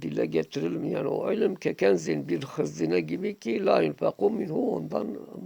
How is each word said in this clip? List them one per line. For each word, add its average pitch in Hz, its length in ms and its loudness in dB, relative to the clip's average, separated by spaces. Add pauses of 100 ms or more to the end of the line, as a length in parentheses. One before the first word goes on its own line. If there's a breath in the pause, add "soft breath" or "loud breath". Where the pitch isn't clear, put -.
dile - 240 0
getirilmeyen - 800 -2
o - 280 0
ilim 220 220 2
kekenzin 160 720 2
bir 156 140 -2
hazine 156 580 0
gibi 185 380 -4
ki 226 260 -2
la - 180 6
yunfaku 165 480 0
minhu 180 460 0
ondan 156 300 -4 (400)